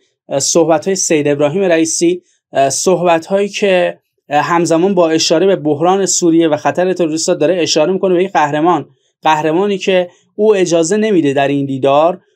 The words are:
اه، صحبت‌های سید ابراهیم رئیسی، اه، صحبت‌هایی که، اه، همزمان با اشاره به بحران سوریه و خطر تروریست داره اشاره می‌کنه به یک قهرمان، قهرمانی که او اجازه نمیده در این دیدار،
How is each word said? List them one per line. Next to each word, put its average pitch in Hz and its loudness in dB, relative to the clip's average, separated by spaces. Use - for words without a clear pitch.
اه، 139 -4
صحبت‌های 165 0
سید 151 -2
ابراهیم 147 0
رئیسی، 170 0
اه، - 0
صحبت‌هایی 180 0
که، 180 -2
اه، 147 0
همزمان 170 0
با 170 2
اشاره 160 0
به 190 2
بحران 165 0
سوریه 165 2
و 147 0
خطر 185 -2
تروریست 160 -4
داره 165 0
اشاره 156 0
می‌کنه 185 -2
به 175 0
یک 185 -6
قهرمان، 151 0
قهرمانی 160 0
که 180 -2
او 208 2
اجازه 170 0
نمیده 196 0
در 139 0
این 139 -2
دیدار، 139 0